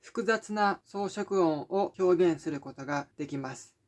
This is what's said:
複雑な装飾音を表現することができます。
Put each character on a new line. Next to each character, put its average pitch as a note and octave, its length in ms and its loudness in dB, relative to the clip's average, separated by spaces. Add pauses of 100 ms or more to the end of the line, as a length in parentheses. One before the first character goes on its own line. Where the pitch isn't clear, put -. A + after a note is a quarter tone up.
複 - 240 -6
雑 A3 300 -2
な G3+ 320 0
装 G3 240 -6
飾 G3 360 0
音 D3+ 140 0
を F#3+ 380 -2
表 F3+ 340 6
現 D3 100 -4
す D#3+ 80 -4
る D3 80 -6
こ C3+ 140 -14
と C3+ 140 -12
が C#3+ 200 -4 (120)
で D3 80 -6
き C#3+ 100 -8
ま C3 180 -8
す。 - 220 -20 (120)